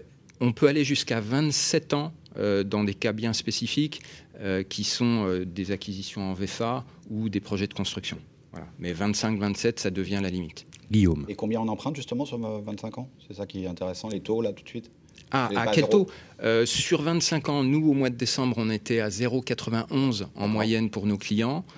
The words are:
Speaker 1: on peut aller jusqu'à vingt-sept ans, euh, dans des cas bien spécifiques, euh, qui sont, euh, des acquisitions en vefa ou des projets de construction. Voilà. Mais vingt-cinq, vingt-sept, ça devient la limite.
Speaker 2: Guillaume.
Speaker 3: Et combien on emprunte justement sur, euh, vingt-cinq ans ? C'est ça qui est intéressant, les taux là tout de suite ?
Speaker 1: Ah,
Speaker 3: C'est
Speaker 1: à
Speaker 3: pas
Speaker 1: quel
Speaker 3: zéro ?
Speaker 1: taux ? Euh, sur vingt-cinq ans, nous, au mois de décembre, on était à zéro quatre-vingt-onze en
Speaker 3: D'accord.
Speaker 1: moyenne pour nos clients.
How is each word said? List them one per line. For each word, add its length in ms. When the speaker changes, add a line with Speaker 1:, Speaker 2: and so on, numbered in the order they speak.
Speaker 1:
on 120
peut 160
aller 160
jusqu'à 360
vingt-sept 760
ans, 180
euh, 240
dans 220
des 100
cas 180
bien 200
spécifiques, 680
euh, 240
qui 220
sont, 420
euh, 180
des 280
acquisitions 580
en 40
vefa 500
ou 180
des 120
projets 260
de 80
construction. 440
Voilà. 160
Mais 140
vingt-cinq, 480
vingt-sept, 400
ça 100
devient 320
la 80
limite. 360
Speaker 2:
Guillaume. 360
Speaker 3:
Et 60
combien 260
on 60
emprunte 300
justement 280
sur, 200
euh, 160
vingt-cinq 380
ans ? 120
C'est 80
ça 120
qui 180
est 20
intéressant, 420
les 120
taux 220
là 100
tout 100
de 60
suite ? 240
Speaker 1:
Ah, 180
Speaker 3:
C'est 60
Speaker 1:
à 80
Speaker 3:
pas 80
Speaker 1:
quel 140
Speaker 3:
zéro ? 180
Speaker 1:
taux ? 60
Euh, 220
sur 360
vingt-cinq 460
ans, 160
nous, 260
au 40
mois 160
de 40
décembre, 440
on 120
était 300
à 100
zéro 300
quatre-vingt-onze 840
en 40
Speaker 3:
D'accord. 220
Speaker 1:
moyenne 420
pour 160
nos 120
clients. 460